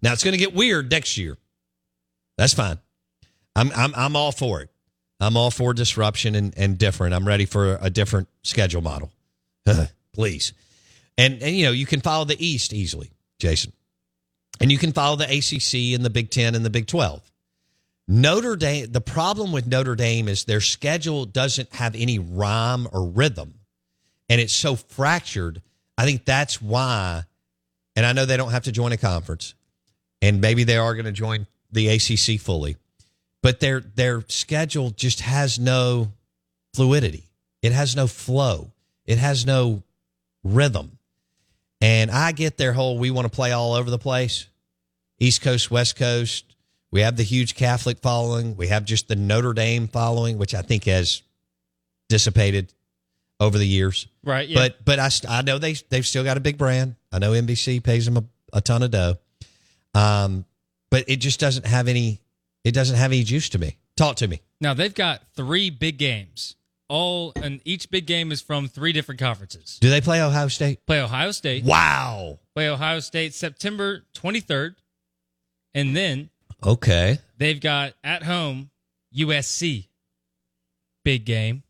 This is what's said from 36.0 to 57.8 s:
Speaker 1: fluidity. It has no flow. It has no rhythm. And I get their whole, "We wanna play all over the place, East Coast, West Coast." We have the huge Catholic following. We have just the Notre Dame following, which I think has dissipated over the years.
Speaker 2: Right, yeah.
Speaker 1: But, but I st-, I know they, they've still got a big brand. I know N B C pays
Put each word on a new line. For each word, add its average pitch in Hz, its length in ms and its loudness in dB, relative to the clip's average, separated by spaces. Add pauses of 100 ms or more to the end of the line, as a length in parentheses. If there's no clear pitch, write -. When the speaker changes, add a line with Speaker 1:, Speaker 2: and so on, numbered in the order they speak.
Speaker 1:
fluidity. 131 480 2 (400)
It 117 80 4
has 131 240 0
no 135 120 2
flow. 117 640 -2 (340)
It 113 120 2
has 135 280 0
no 123 380 2 (600)
rhythm. 104 540 0 (840)
And 110 300 4
I 151 200 2
get 156 260 -2
their 131 160 0
whole, 127 240 0
"We 127 140 0
wanna 127 180 0
play 123 220 -2
all 120 220 0
over 120 160 0
the 120 80 0
place, 127 500 -2 (720)
East 123 220 4
Coast, 123 300 0
West 120 260 0
Coast." 120 480 -2 (460)
We 98 100 4
have 117 160 2
the 120 60 0
huge 120 320 0
Catholic 123 440 0
following. 120 560 -2
We 87 120 -2
have 104 180 2
just 110 220 -2
the 110 80 0
Notre 107 380 2
Dame 113 340 0
following, 117 500 -2
which 101 160 -2
I 95 80 -4
think 104 240 0
has 92 380 2 (840)
dissipated 101 640 2 (680)
over 104 180 2
the 101 80 4
years. 95 420 0 (160)
Speaker 2:
Right, 139 240 -2
yeah. 156 120 2
Speaker 1:
But, 127 260 0
but 143 140 2
I 135 100 2
st-, 127 220 -2
I 120 100 0
know 135 160 0
they, 156 160 -2 (160)
they've 127 160 0
still 131 180 -2
got 135 140 0
a - 20 -2
big 143 180 -2
brand. 131 380 0 (160)
I 95 80 -2
know 104 140 2
N 117 140 2
B 120 80 0
C 127 240 -2
pays 117 260 2